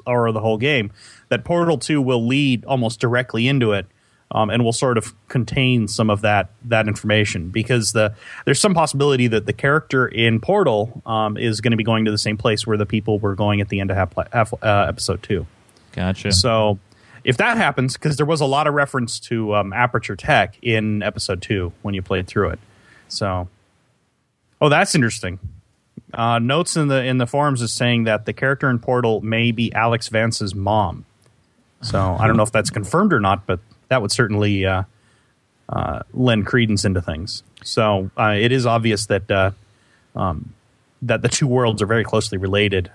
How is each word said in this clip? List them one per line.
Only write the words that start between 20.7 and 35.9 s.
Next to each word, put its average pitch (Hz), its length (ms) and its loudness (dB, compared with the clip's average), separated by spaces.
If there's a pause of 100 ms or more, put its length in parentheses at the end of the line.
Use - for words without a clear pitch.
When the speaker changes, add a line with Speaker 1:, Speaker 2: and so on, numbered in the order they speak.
Speaker 1:
episode 95 400 -4
two 92 300 -2 (100)
when 101 120 -4
you 95 60 -4
played 95 260 -4
through 101 240 0
it. - 80 -10 (500)
So, 92 400 -4 (1120)
oh, 147 80 6
that's 170 240 2
interesting. 104 460 -2 (720)
Uh, 117 240 0
notes 139 360 0
in 151 140 2
the, 135 160 2
in 127 140 0
the 120 80 0
forums 143 340 0
is 113 120 -4
saying 120 320 2
that 110 200 0
the 113 80 -4
character 135 380 0
in 120 80 0
Portal 117 420 0
may 113 300 0
be 113 240 -2
Alex 113 340 0
Vance's 110 460 -2
mom. 98 500 -2 (760)
So 98 360 0
I 110 80 2
don't 110 120 4
know 107 40 4
if 107 100 0
that's 107 180 2
confirmed 165 420 0
or 120 80 4
not, 98 260 2
but 92 140 -2 (320)
that 127 100 2
would 101 80 -2
certainly, 104 560 0
uh, 95 160 0 (880)
uh, - 320 -4 (120)